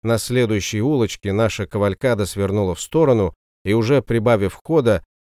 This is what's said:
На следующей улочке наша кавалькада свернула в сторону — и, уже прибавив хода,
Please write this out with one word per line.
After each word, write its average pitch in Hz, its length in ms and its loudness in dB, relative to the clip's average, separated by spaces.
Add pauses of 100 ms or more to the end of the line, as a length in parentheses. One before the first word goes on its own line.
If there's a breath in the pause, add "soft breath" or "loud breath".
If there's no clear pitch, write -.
На 113 160 0
следующей 110 640 -2
улочке 117 520 -2
наша 104 320 -2
кавалькада 101 600 -2
свернула 98 480 -2
в - 60 -14
сторону — 123 520 2 (320)
и, 98 80 0
уже 117 300 2
прибавив 110 600 0
хода, 123 400 2 (200)